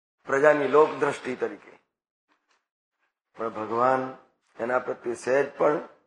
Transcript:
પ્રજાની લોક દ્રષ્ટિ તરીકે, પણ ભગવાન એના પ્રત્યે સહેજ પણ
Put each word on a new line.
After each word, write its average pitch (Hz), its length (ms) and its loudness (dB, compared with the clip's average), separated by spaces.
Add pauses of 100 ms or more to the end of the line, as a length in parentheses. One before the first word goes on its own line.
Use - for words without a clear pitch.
(260)
પ્રજાની 143 420 4
લોક 147 240 6
દ્રષ્ટિ 135 440 -4
તરીકે, 107 440 -10 (1600)
પણ 113 120 -6
ભગવાન 120 680 -2 (420)
એના 123 200 0
પ્રત્યે 123 340 -6
સહેજ 135 440 -2
પણ 156 300 0 (200)